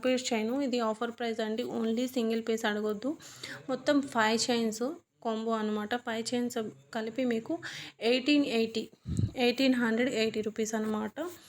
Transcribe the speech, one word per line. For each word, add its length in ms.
బీడ్స్ 240
చైన్. 200
ఇది 220
ఆఫర్ 320
ప్రైస్ 260
అండి. 180
Only 280
సింగిల్ 340
పీస్ 220
అడగొద్దు. 400
మొత్తం 280
ఫైవ్ 320
చైన్స్ 360
కాంబో 360
అనమాట. 320
ఫైవ్ 240
చైన్స్ 280
కలిపి 360
మీకు 220
ఎయిటీన్ 360
ఎయిటీ, 260
ఎయిటీన్ 400
హండ్రెడ్ 260
ఎయిటీ 260
రూపీస్ 320
అనమాట. 360